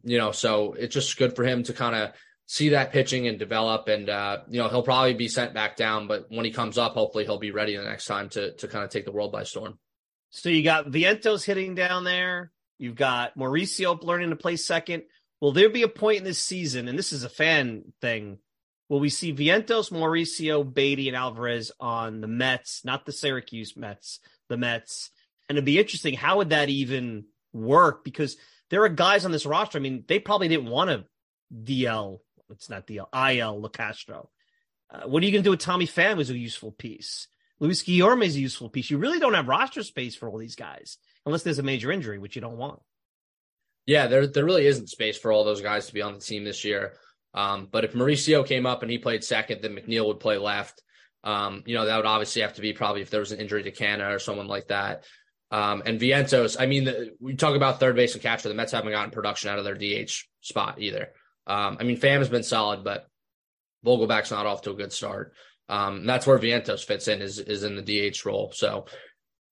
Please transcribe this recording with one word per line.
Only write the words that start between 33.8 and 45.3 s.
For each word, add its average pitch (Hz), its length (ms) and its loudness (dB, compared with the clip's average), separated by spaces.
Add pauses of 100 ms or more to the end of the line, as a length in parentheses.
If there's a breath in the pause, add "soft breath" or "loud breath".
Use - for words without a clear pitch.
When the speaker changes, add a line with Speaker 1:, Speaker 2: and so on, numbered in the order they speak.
Speaker 2:
Uh, - 160 -14
what 143 160 2
are 196 40 4
you 202 40 4
gonna 196 120 6
do 196 80 6
with 180 100 4
Tommy 180 260 0
Pham, 190 300 2
who's 135 140 0
a 123 60 -4
useful 117 360 -10
piece? - 560 -14 (320)
Luis 175 240 0
Guillorme 202 400 6
is 165 100 0
a 139 60 -2
useful 127 300 -6
piece. 131 200 -4
You 143 80 0
really 302 220 0
don't 247 140 4
have 151 120 2
roster 214 380 0
space 123 320 -8
for 117 120 -12
all 107 100 -10
these 113 180 -14
guys, - 420 -16 (280)
unless 156 180 -2
there's 151 140 -2
a 139 60 -2
major 135 280 -2
injury, 117 260 -6
which 98 160 -14
you 113 80 -10
don't 117 140 -12
want. 135 240 -12 (1040)
Speaker 1:
Yeah, 143 220 6
there, 135 200 6
there 143 180 2
really 165 220 6
isn't 123 240 4
space 107 260 -2
for 110 160 0